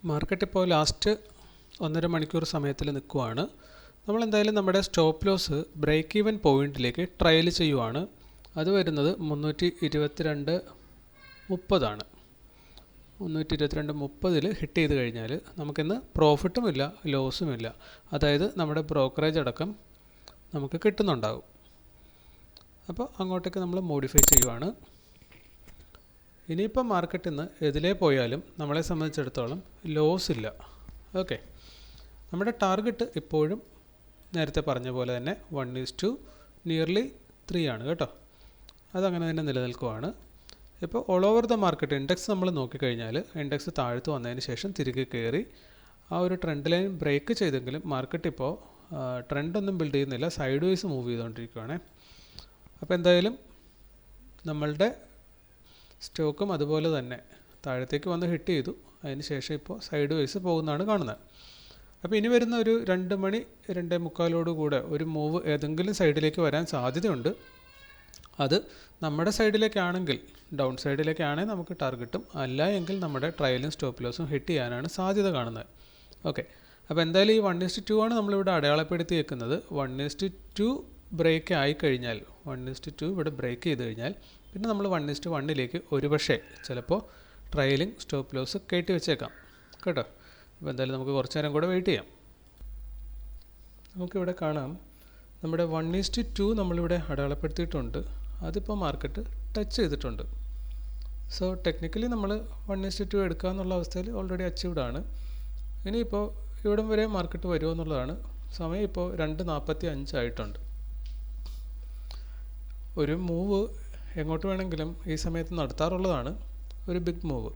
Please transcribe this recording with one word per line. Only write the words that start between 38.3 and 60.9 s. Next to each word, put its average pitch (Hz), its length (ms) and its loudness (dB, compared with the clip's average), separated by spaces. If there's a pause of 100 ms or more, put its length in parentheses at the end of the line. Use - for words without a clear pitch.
അതങ്ങനെ 180 340 2
തന്നെ 160 180 0
നിലനിൽക്കുവാണ്. 123 600 -2 (800)
ഇപ്പോൾ 226 140 -2 (120)
all 185 180 6
over 226 120 6 (100)
the 226 120 4
market 156 340 2
ഇൻഡെക്സ് 160 340 -2
നമ്മൾ 185 160 2 (100)
നോക്കിക്കഴിഞ്ഞാൽ 123 580 -2 (260)
ഇൻഡെക്സ് 143 280 -4 (100)
താഴത്ത് 123 340 -2
വന്നതിന് 123 340 -6
ശേഷം 135 300 -4
തിരികെ 131 260 0 (100)
കയറി 117 280 0 (720)
ആ 170 120 0
ഒരു 180 160 0
ട്രെൻഡ് 151 300 -2
ലൈൻ 180 140 4 (160)
ബ്രേക്ക് 143 380 2
ചെയ്തെങ്കിലും 135 420 0 (100)
മാർക്കറ്റ് 135 400 -2
ഇപ്പോൾ, 135 200 -2 (460)
ആ, - 20 -4 (300)
ട്രെൻഡ് 151 300 -2
ഒന്നും 196 200 0
ബിൽഡ് 147 160 0
ചെയ്യുന്നില്ല, 135 300 0 (120)
സൈഡ് 139 300 2
വേസ് 190 240 2
മൂവ് 123 180 -2
ചെയ്തുകൊണ്ടിരിക്കുകയാണ്. 117 680 -6 (1080)
അപ്പോൾ 180 160 0
എന്തായാലും 180 360 6 (1160)
നമ്മളുടെ 151 380 2 (1160)
സ്റ്റോക്കും 156 500 0
അതുപോലെ 156 400 2
തന്നെ 123 220 -6 (460)
താഴത്തേക്ക് 135 480 -2
വന്ന് 175 200 0
ഹിറ്റ് 170 240 0
ചെയ്തു. 139 160 -2 (320)
അതിന് 143 280 -6
ശേഷം 139 280 -4
ഇപ്പോൾ - 160 -10 (120)
സൈഡ് 147 300 2
വേസ് 143 280 0
പോകുന്നതാണ് 160 440 2